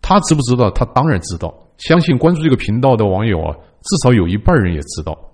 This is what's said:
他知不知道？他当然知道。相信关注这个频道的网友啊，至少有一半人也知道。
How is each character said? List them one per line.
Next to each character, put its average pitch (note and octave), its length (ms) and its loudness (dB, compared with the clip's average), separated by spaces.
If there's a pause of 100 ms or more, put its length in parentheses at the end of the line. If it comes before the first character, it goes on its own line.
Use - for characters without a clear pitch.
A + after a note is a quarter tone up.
他 G3 200 2
知 - 120 0
不 D3 100 0
知 B2 120 0
道？ A#2+ 160 2
他 - 220 0
当 C#3 140 0
然 G2+ 140 0
知 F2 160 -10
道。 D#2+ 160 -10 (240)
相 E3+ 240 2
信 C#3 160 0
关 E3 160 2
注 D#3 80 -4
这 D#3+ 80 2
个 C3 60 4
频 A2 260 -4
道 C3 140 2
的 G#2+ 100 0
网 F#2+ 180 0
友 F#2 160 0
啊， D#2 140 -6
至 - 500 -8
少 B2 80 4
有 F#2+ 160 2
一 F#2 80 -2
半 E3 220 0
人 F2+ 160 0
也 D2+ 80 -6
知 - 220 -12
道。 D#2+ 120 -10 (180)